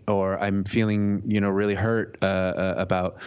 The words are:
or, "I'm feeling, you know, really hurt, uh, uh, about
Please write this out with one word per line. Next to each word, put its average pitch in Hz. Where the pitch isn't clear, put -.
or, 95
"I'm 98
feeling, 104
you 104
know, 101
really 101
hurt, 110
uh, 98
uh, 92
about 92